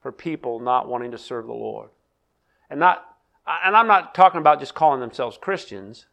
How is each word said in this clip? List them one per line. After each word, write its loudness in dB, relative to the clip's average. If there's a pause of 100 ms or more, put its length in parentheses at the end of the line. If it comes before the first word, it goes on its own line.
for -12
people -10
not -2
wanting -8
to -14
serve -12
the -16
Lord. -12 (800)
And -12
not, 0 (280)
and -2
I'm 4
not 0
talking 6
about 4
just -14
calling 4
themselves -8
Christians. -12